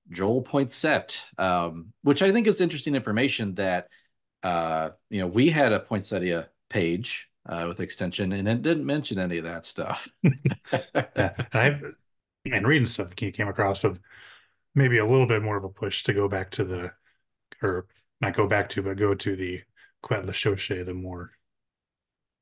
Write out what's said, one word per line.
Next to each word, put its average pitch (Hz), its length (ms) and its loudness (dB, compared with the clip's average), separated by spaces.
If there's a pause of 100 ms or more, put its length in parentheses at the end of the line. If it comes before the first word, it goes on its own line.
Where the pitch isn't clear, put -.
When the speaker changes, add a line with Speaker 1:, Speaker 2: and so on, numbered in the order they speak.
(100)
Speaker 1:
Joel 101 320 0
Poinsett," 139 800 0 (180)
um, 85 540 -2 (100)
which 143 180 4
I 190 120 4
think 220 160 4
is 196 120 4
interesting 156 360 0
information 117 580 0
that, 92 340 -2 (540)
uh, 82 480 -2 (180)
you 101 120 -4
know, 90 80 0
we 123 220 4
had 139 220 4
a 98 80 2
Poinsettia 92 680 -2 (200)
page, 90 640 -2 (180)
uh, 85 200 -4
with 87 100 -8
extension, 92 540 -4
and 98 160 -2
it 117 140 2
didn't 156 220 0
mention 139 360 -2
any 87 180 -2
of 80 60 -6
that 85 200 -8
stuff. - 500 -8
<laughs> - 40 -20 (960)
Speaker 2:
Yeah, 98 160 0 (200)
I've, 143 420 2 (500)
and 113 220 0
reading 135 200 4
stuff 95 240 -4 (100)
you 101 100 -4
came 104 180 -4
across 98 360 0
of 92 160 0 (760)
maybe 127 240 6
a 107 80 4
little 127 200 6
bit 107 160 2
more 107 140 -2
of 98 80 -6
a 95 40 -6
push - 360 -6
to 110 80 -10
go 101 160 2
back 95 240 -4
to 104 120 -2
the, 90 280 -6 (680)
or 95 240 -2 (340)
not 95 140 2
go 104 140 4
back 101 220 2
to, 101 120 -4
but 98 140 -4
go 101 180 2
to 98 220 -4
the 90 260 -6 (400)
Quetzalcoatl, 95 800 -2
the 92 100 -6
more, 90 380 -10 (1080)